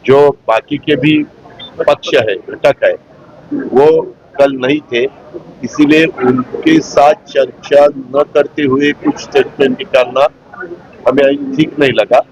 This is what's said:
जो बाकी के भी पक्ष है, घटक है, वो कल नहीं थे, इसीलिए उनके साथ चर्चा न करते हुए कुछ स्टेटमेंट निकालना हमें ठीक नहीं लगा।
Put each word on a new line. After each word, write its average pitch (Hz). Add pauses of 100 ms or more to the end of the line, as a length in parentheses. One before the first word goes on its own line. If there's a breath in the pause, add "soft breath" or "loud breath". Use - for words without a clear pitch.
जो 143 (180)
बाकी 113
के 147
भी 151 (560)
पक्ष -
है, 110
घटक 120
है, 90 (600)
वो 143 (500)
कल 139
नहीं 135 (120)
थे, 117 (640)
इसीलिए 151
उनके 131
साथ 151 (140)
चर्चा 143
न 139 (100)
करते 147
हुए 143 (120)
कुछ 143
स्टेटमेंट 131
निकालना 131 (800)
हमें 139
ठीक 156
नहीं 135
लगा। 113